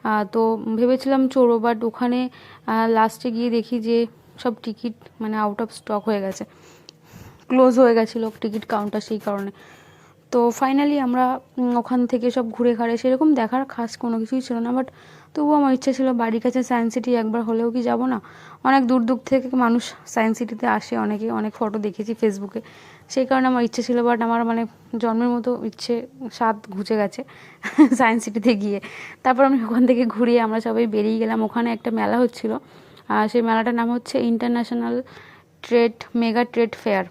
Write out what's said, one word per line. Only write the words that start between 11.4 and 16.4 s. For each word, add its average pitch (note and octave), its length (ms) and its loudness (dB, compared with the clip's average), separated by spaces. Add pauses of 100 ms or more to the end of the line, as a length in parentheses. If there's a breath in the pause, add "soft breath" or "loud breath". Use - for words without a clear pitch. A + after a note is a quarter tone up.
উম, B3 200 0
ওখান B3 300 0
থেকে A#3+ 240 0
সব A#3 200 -2
ঘুরে A#3+ 240 0
ঘাড়ে A#3 220 -2
সেরকম C4 380 2
দেখার B3 300 0
খাস A#3 320 -8
কোনো A3+ 220 -4
কিছুই A#3+ 220 -2
ছিল B3 160 -6
না, A#3 160 -4
but B3+ 140 -2 (480 loud breath)
তবুও D4+ 200 2
আমার C#4 200 4
ইচ্ছে C4 180 0
ছিল C4 200 0
বাড়ির A3+ 280 0